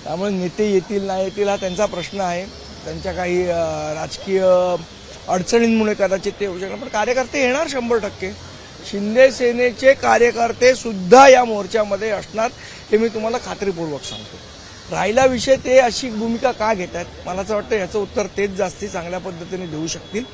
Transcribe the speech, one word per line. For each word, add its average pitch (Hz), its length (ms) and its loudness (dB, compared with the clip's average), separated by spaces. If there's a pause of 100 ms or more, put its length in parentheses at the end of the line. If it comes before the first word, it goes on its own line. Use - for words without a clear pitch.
त्यामुळे 175 280 -4
नेते 190 400 0
येतील 196 320 0
नाही 190 200 -2
येतील 202 260 -2
हा 202 60 0
त्यांचा 190 300 -2
प्रश्न 180 360 -6
आहे, 180 240 -4 (400)
त्यांच्या 160 280 -8
काही, 180 360 0
अ, 170 80 0 (360)
राजकीय 190 520 -2 (840)
अडचणींमुळे 220 720 2
कदाचित 190 400 0
ते 202 60 -2
होऊ 180 140 -6
शकणार, 196 180 -8
पण 240 100 -10
कार्यकर्ते 240 540 0
येणार 269 280 0
शंभर 240 280 0
टक्के. 196 340 -6 (600)
शिंदे 220 400 4
सेनेचे 247 600 2
कार्यकर्ते 233 840 4
सुद्धा 226 520 8
या 254 160 10
मोर्चामध्ये 208 680 -2
असणार 208 400 -4 (420)
हे 214 60 4
मी 226 100 4
तुम्हाला 220 300 -2
खात्रीपूर्वक 165 680 -6
सांगतो. 107 340 -12 (580)
राहिला 214 300 2
विषय 262 300 4
ते 254 240 4
अशी 247 300 2
भूमिका 226 420 -2
का 214 220 0
घेत 180 220 -6
आहेत, 175 100 -6 (200)
मला 180 160 -6
असं 208 140 -4
वाटतं 208 200 -2
याचं 208 240 -2
उत्तर 202 260 -4 (120)
तेच 202 140 -2
जास्ती 190 360 -6
चांगल्या 180 320 -8
पद्धतीने 180 460 -10
देऊ 160 220 -8
शकतील. 170 360 -8 (100)